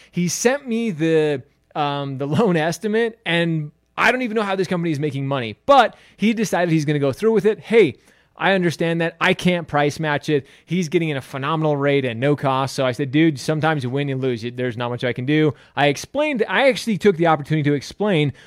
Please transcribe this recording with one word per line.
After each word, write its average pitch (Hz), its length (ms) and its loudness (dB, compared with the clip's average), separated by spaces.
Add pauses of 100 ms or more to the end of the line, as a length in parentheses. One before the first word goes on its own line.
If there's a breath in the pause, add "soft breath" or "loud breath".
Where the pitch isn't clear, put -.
(120)
He 175 160 -2
sent 269 400 0
me 226 240 -2
the, 151 500 0 (320)
um, 143 440 -4
the 139 100 -6
<laughs> 147 100 -2
loan 175 200 2
estimate, 214 680 -2
and 165 460 -2 (260)
I 214 140 2
don't 254 120 -2
even 214 120 -6
know 226 80 0
how 196 140 -2
this 190 100 -2
company 170 240 -2
is 139 80 -2
making 139 260 -4
money, 127 400 -4
but 262 300 6 (220 soft breath)
he 220 160 2
decided 180 400 0
he's 160 120 2
gonna 147 140 0
go 139 140 0
through 220 180 0
with 202 140 2
it. 214 160 0
Hey, 202 340 4 (460 soft breath)
I 175 120 2
understand 170 480 0
that. 170 180 -4
I 180 140 2
can't 180 340 0
price 147 320 0
match 147 300 -2
it. 147 180 0 (180 loud breath)
He's 175 220 -2
getting 165 220 0
in 147 80 -4
a 131 40 -6
phenomenal 156 540 -2
rate 139 300 2
at 117 100 -4
no 139 220 0
cost. 135 360 -2
So 139 120 -2
I 127 80 0
said, 135 180 -6
"Dude, 156 260 2
sometimes 156 460 -2
you 123 60 -4
win 139 180 -4
and 135 140 -4
lose. 123 320 -4
There's 123 240 -4
not 120 120 -4
much 120 140 -6
I 127 80 -2
can 123 140 -6
do." 151 280 2 (220 loud breath)
I 139 120 2
explained, 262 600 -2
I 226 220 2
actually 214 280 -2
took 202 200 2
the 165 100 2
opportunity 151 420 0
to 147 60 4
explain 151 560 0 (160 loud breath)